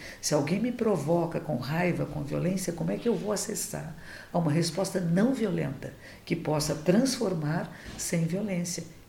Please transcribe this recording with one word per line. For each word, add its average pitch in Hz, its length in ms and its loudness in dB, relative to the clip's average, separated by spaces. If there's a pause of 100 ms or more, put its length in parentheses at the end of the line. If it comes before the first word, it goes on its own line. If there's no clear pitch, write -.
(220)
Se - 140 0
alguém 151 240 2
me 240 120 2
provoca 170 680 2
com 143 180 -2
raiva, 147 480 0
com 147 180 -4
violência, 165 500 0
como 165 180 -2
é 214 60 0
que 233 120 0
eu 214 60 4
vou 185 160 -2
acessar 165 640 -4 (360)
a 175 60 2
uma 165 140 4
resposta 175 480 2
não 185 340 4
violenta 165 600 -2 (300)
que 170 120 0
possa 156 400 0
transformar 180 1000 2 (220)
sem 165 280 0
violência? 175 580 -2 (260)